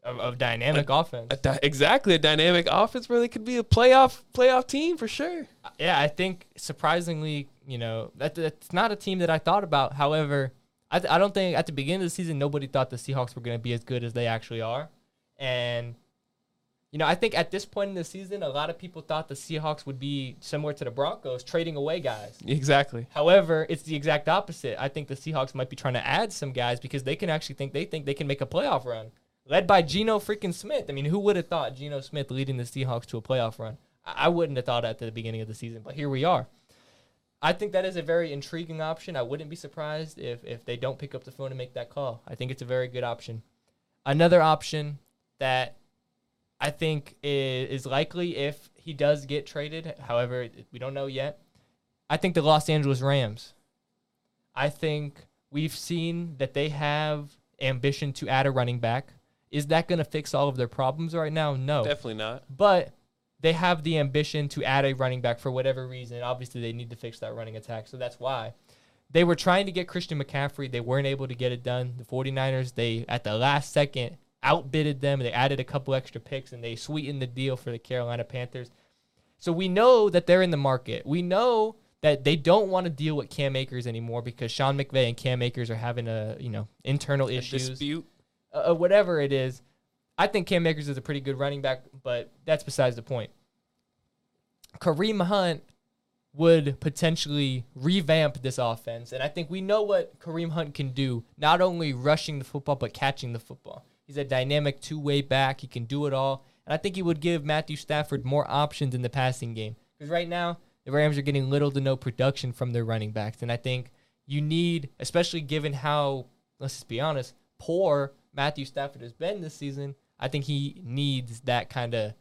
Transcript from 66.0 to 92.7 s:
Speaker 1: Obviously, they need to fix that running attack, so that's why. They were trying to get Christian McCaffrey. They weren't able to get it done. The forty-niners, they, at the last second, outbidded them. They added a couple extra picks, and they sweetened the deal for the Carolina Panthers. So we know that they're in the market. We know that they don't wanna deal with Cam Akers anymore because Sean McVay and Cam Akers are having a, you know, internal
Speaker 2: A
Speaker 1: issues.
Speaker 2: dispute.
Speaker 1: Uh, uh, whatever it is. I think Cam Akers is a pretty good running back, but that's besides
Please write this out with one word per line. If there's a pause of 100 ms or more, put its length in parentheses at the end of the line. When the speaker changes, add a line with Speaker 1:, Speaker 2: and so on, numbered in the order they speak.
Speaker 1:
Obviously,
they
need
to
fix
that
running
attack,
so
that's
why. (580)
They
were
trying
to
get
Christian
McCaffrey.
They
weren't
able
to
get
it
done.
The
forty-niners,
they,
at
the
last
second, (240)
outbidded
them.
They
added
a
couple
extra
picks,
and
they
sweetened
the
deal
for
the
Carolina
Panthers. (640)
So
we
know
that
they're
in
the
market.
We
know (260)
that
they
don't
wanna
deal
with
Cam
Akers
anymore
because
Sean
McVay
and
Cam
Akers
are
having
a,
you
know, (160)
internal
Speaker 2:
A
Speaker 1:
issues.
Speaker 2:
dispute. (480)
Speaker 1:
Uh,
uh,
whatever
it
is. (560)
I
think
Cam
Akers
is
a
pretty
good
running
back, (200)
but (140)
that's
besides